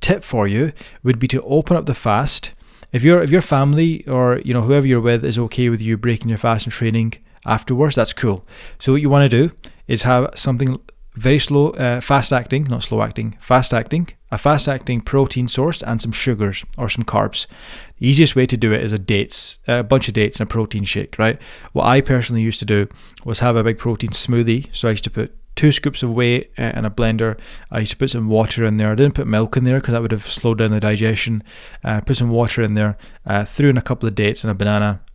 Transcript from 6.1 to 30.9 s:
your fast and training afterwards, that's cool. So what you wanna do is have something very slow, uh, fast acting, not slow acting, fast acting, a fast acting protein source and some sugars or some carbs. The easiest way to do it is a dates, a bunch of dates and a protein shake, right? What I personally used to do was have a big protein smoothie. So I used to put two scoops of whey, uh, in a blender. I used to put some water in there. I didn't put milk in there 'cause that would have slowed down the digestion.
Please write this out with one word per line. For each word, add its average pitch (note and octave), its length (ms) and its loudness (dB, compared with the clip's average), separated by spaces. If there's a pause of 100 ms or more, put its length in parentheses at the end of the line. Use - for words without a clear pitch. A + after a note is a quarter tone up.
your A2 80 -2
fast A2+ 260 0
and A#2 80 -6
training A2+ 420 0 (300)
afterwards, B2+ 500 0
that's A#2 200 0
cool. G2+ 320 -2 (320)
So - 140 0
what D3 100 2
you D3 80 2
wanna C#3+ 180 6
do B2+ 240 4 (340)
is - 180 -4
have B2+ 300 2
something C3 440 -2 (360)
very C3 240 2
slow, C#3+ 320 2
uh, B2 300 -4
fast A#2+ 320 0
acting, C3 320 -2
not A#2+ 180 -4
slow A2 200 -2
acting, A2 360 -6
fast B2 360 2
acting, D3+ 340 -2 (220)
a A2 80 -6
fast D3 280 2
acting B2+ 360 -4
protein C3 440 0
source C#3+ 360 -2
and A2 180 -4
some A2+ 120 -6
sugars G#2 520 -2 (140)
or A#2+ 100 -4
some A#2 160 -4
carbs. - 420 -2 (520)
The A#2+ 100 0
easiest C#3+ 260 4
way B2+ 120 4
to B2+ 100 -2
do A2 160 2
it A2 100 0
is G#2+ 100 -2
a G#2+ 60 -2
dates, - 600 -4 (100)
a A#2+ 140 2
bunch B2+ 260 2
of G#2+ 60 -8
dates G#2+ 260 0
and G#2+ 80 -2
a - 40 -10
protein G#2+ 320 -2
shake, - 340 -6
right? A2+ 200 0 (340)
What - 120 0
I C3 160 6
personally B2 420 0
used A2+ 180 -2
to G#2+ 60 -6
do G#2 220 2 (360)
was A2+ 160 -6
have A#2+ 160 2
a A2+ 80 2
big A2+ 140 0
protein A2+ 320 -2
smoothie. A#2 640 0
So - 160 -2
I A2 40 2
used G2+ 120 -4
to - 60 -6
put - 240 -6 (220)
two D3+ 160 4
scoops - 300 -4
of A#2+ 100 -2
whey, A#2+ 360 0 (100)
uh, A#2 160 -2
in A2+ 100 -4
a A2 60 -2
blender. A2+ 460 0 (340)
I A2+ 100 -4
used A2 120 -4
to - 40 -10
put C3+ 140 -2
some A2+ 180 -2
water A2 360 2
in G#2+ 120 2
there. G#2+ 160 2
I - 20 0
didn't C#3 200 4
put - 120 -2
milk G#2+ 300 0
in B2+ 80 2
there B2+ 160 2
'cause B2+ 120 -4
that A#2 100 0
would A2+ 100 -2
have G#2+ 160 -6
slowed A2+ 300 -2
down A2 120 2
the G#2+ 80 2
digestion. G#2+ 640 0 (400)